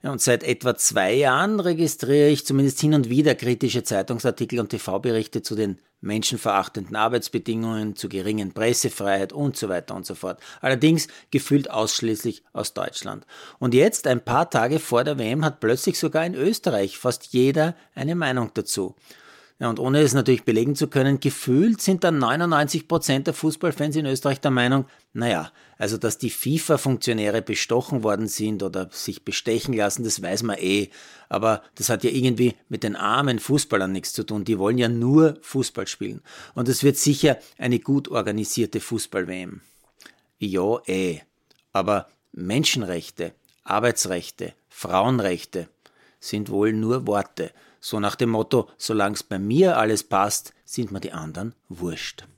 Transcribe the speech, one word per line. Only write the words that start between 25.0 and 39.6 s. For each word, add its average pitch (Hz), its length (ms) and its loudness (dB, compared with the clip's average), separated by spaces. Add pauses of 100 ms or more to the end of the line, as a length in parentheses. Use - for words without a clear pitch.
na 120 160 -2
ja, 87 240 -2 (260)
also 107 200 -2
dass 107 200 -2
die 120 120 -4
fifa-Funktionäre 123 1120 0
bestochen 120 600 -2
worden 107 280 0
sind 107 340 -4
oder 95 300 -6
sich - 320 -10
bestechen 113 480 -2
lassen, 107 320 -2
das 104 160 -2
weiß - 220 -4
man 104 160 -4
eh. 95 320 0 (360)
Aber 107 340 0 (140)
das - 140 -4
hat 117 160 0
ja 120 40 4
irgendwie 123 460 2 (140)
mit - 140 -6
den 107 120 -4
armen 117 440 0
Fußballern 104 520 0
nichts 92 220 -6
zu 110 100 -6
tun. 104 220 -6
Die 110 140 0
wollen 107 180 2
ja 120 100 2
nur 131 540 4
Fußball - 460 -4
spielen. - 340 -10 (340)
Und 123 140 -2
es 131 160 0
wird 139 100 6
sicher 143 420 2 (200)
eine 123 220 0
gut 139 280 0
organisierte 107 720 -2
Fußball-W 92 600 -6
M. 95 200 -14 (760)